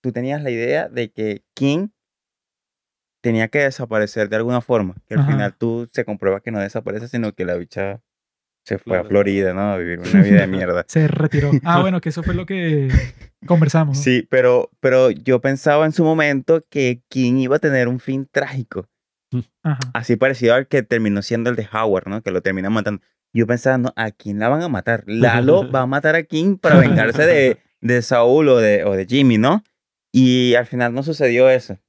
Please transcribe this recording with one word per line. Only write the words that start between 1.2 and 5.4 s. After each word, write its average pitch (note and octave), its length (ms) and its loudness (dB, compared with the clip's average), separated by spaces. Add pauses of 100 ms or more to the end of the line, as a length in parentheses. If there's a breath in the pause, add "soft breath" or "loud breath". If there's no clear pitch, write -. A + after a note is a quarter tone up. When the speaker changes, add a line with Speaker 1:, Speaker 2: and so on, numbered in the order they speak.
Speaker 1:
King D3+ 320 -2 (1300)
tenía A2+ 260 -2
que D3 100 -2
desaparecer A2 720 -2
de G#2+ 80 -4
alguna A#2+ 240 -2
forma. G#2+ 340 -2 (140)
Que - 60 -12
al D3+ 80 2
Speaker 2:
Ajá. C#3+ 100 0
Speaker 1:
final G#2 260 -2